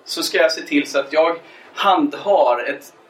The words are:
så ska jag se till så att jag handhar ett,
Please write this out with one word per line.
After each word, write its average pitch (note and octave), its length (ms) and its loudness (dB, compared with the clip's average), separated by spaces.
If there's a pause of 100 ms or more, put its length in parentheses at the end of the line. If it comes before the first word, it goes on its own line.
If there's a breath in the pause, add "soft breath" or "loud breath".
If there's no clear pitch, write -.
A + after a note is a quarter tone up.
så - 180 -8
ska F#3 160 -2
jag D#3+ 140 4
se D#3+ 80 -10
till C#3+ 260 -2
så C#3+ 120 -4
att C3+ 140 -4
jag D#3+ 260 2 (360 loud breath)
handhar D3 920 2
ett, - 260 -10 (180)